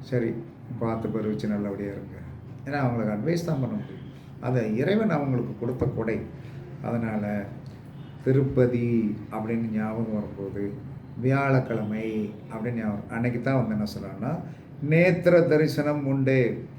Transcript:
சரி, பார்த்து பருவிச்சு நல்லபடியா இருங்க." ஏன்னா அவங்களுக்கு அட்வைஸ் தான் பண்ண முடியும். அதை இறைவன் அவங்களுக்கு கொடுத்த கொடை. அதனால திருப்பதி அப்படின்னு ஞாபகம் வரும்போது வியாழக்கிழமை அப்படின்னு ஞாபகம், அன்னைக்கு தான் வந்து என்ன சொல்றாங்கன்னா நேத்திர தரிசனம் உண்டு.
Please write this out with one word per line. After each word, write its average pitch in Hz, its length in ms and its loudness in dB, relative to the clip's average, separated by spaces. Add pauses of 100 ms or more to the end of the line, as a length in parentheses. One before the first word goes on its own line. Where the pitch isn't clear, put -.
சரி, 117 220 0 (500)
பார்த்து 110 320 -2
பருவிச்சு 107 400 0
நல்லபடியா 101 420 -2
இருங்க." - 220 -12 (480)
ஏன்னா 143 200 -2
அவங்களுக்கு 110 300 2
அட்வைஸ் 165 340 0
தான் 139 140 0
பண்ண 110 180 -2
முடியும். - 280 -12 (380)
அதை 127 160 2 (180)
இறைவன் 185 360 4
அவங்களுக்கு 131 440 0
கொடுத்த 123 240 0 (120)
கொடை. 110 200 -2 (720)
அதனால 113 340 -2 (1000)
திருப்பதி 127 640 4 (460)
அப்படின்னு 113 400 -2
ஞாபகம் 110 420 -2
வரும்போது 98 460 -4 (640)
வியாழக்கிழமை 117 840 2 (440)
அப்படின்னு 113 300 -4
ஞாபகம், 104 340 -2
அன்னைக்கு 120 260 0
தான் 135 180 2
வந்து 107 180 0
என்ன 104 160 0
சொல்றாங்கன்னா 98 400 -6 (580)
நேத்திர 175 440 6 (160)
தரிசனம் 147 600 4
உண்டு. 135 280 4 (400)